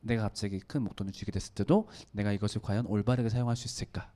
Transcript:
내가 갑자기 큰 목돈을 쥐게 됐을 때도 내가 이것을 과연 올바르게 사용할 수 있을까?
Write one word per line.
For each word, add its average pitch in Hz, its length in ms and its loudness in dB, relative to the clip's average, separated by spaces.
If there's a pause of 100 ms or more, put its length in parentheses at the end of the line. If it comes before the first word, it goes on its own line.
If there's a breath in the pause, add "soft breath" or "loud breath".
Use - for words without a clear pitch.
내가 113 220 0
갑자기 98 360 -2
큰 139 240 -4
목돈을 98 300 -4
쥐게 - 180 -6
됐을 - 220 -4
때도 185 340 4 (240 loud breath)
내가 104 220 0
이것을 101 280 -2
과연 110 260 0
올바르게 113 420 2
사용할 120 260 2
수 - 120 -8
있을까? - 480 -8